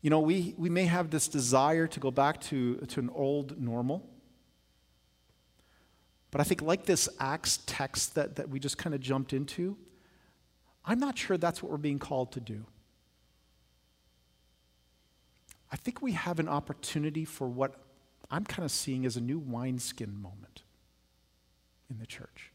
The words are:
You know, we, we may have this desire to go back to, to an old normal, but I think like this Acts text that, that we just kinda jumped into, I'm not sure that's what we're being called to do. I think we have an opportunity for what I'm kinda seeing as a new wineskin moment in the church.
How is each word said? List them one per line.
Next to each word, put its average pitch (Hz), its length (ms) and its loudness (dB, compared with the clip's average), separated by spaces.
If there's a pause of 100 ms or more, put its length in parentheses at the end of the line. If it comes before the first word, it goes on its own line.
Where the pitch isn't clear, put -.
You 156 80 6
know, 156 100 8
we, 170 380 2
we 170 100 0
may 175 160 4
have 175 260 4
this 151 180 2
desire 143 580 6
to 160 140 -6
go 135 100 0
back 139 320 4
to, 123 340 0
to - 240 -6
an 123 140 -2
old 143 440 0
normal, 123 480 -2 (2250)
but 143 80 2
I 147 40 8
think 175 160 2
like 170 240 2
this - 240 4 (100)
Acts 135 460 0
text - 520 -2
that, 143 200 0
that 143 140 -6
we 135 80 -4
just 135 180 -4
kinda 151 220 -2
jumped 135 340 0
into, 175 460 -2 (1040)
I'm 220 140 2
not 277 180 0
sure 185 220 0
that's 170 240 0
what 170 80 -8
we're 151 80 -2
being 143 220 0
called 131 320 -2
to 127 80 -6
do. 110 260 -10 (3000)
I - 60 -8
think - 260 -6
we 254 100 0
have 170 280 -2
an 160 80 0
opportunity 151 760 -2
for 135 240 -6
what 135 280 -2 (540)
I'm 175 140 -2
kinda 175 240 -4
seeing 131 380 -2
as 120 100 0
a 120 40 -2
new 127 180 -2
wineskin 120 800 -4
moment 98 420 -16 (1300)
in 117 80 -8
the 113 80 -12
church. - 480 -18